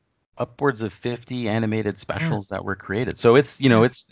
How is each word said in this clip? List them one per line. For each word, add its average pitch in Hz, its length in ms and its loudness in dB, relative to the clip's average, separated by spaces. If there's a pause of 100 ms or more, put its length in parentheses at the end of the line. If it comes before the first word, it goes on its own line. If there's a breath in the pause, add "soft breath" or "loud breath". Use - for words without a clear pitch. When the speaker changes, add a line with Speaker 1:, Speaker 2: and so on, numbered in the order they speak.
(360)
Speaker 1:
upwards 123 460 -4
of 104 100 -6
fifty 120 560 -8
animated 110 460 -2
Speaker 2:
Yeah. - 60 -20
Speaker 1:
specials 104 500 -6
that 95 140 -8
were 98 120 -6
created. 101 420 -6
So 120 180 6
it's, - 240 2
you 131 100 4
know, 113 100 8
Speaker 2:
Yeah. 120 60 6
Speaker 1:
it's - 260 -8